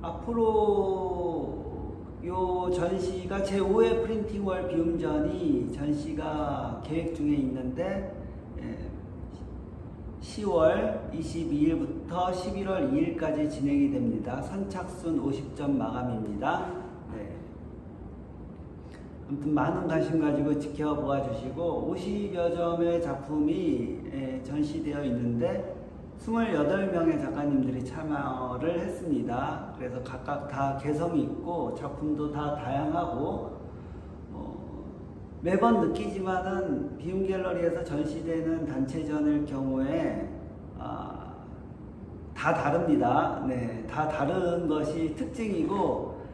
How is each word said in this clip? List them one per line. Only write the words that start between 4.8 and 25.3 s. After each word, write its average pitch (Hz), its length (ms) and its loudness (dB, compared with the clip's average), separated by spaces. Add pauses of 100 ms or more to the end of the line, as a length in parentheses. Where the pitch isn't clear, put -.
전시가 151 1120 -2
계획 160 300 -2
중에 147 200 0
있는데, 135 800 0 (460)
예, - 320 -6 (1300)
시월 - 920 4
이십이 160 440 -2
일부터 165 760 2
십일월 190 600 0
이 143 40 4
일까지 156 520 2
진행이 139 440 4
됩니다. 120 500 0
선착순 180 800 -2
오십 - 340 -2
점 143 240 0
마감입니다. 117 880 0 (480)
네. 104 220 -8 (1900)
아무튼 143 260 0
많은 139 320 2
관심 160 340 2
가지고 143 380 4
지켜보아 143 640 0
주시고, 143 680 -2
오십 190 460 -2
여 170 160 2
점의 170 500 2
작품이, 147 1000 0 (120)
예, 131 300 -4
전시되어 147 640 -2
있는데 120 760 0 (380)